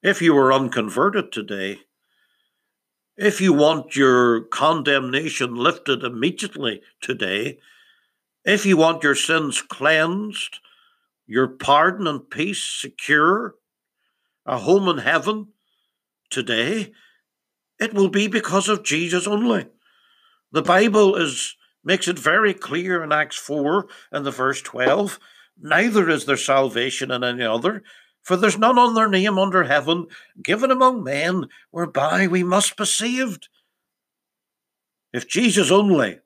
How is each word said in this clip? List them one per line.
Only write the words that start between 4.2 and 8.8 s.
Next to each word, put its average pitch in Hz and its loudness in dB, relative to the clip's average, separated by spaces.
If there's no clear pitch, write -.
condemnation 139 -2
lifted 135 -2
immediately 131 -6
today, 110 -6
if 208 0
you 190 4
want 160 2